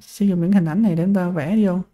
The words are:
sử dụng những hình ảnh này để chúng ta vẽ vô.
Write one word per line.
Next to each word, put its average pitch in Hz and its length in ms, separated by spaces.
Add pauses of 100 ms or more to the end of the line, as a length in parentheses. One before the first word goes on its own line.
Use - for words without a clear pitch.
sử - 260
dụng 180 140
những 175 120
hình 190 120
ảnh 165 180
này 175 140
để 165 80
chúng 196 100
ta 180 140
vẽ 175 360
vô. 185 160 (140)